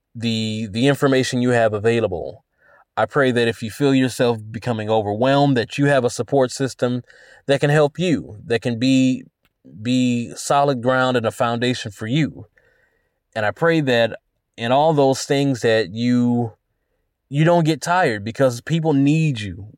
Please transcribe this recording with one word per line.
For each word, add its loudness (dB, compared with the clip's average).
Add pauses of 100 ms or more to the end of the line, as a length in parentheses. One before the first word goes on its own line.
(140)
the, -4
the 0
information 0
you 0
have 2
available. -2 (540)
I 0
pray 0
that 0
if -4
you -8
feel 2
yourself 0 (120)
becoming -6
overwhelmed, 2
that -4
you 2
have 4
a 2
support 0
system -4 (420)
that 0
can 2
help 2
you, -2
that -2
can -4
be, 2 (580)
be -2
solid 0
ground 2
and 0
a -2
foundation -2
for -12
you. -2 (880)
And -2
I 0
pray 0
that 0 (380)
in -2
all 4
those 2
things 0
that 2
you, 0 (760)
you 2
don't 4
get 0
tired 0
because 0
people -2
need 2
you. -12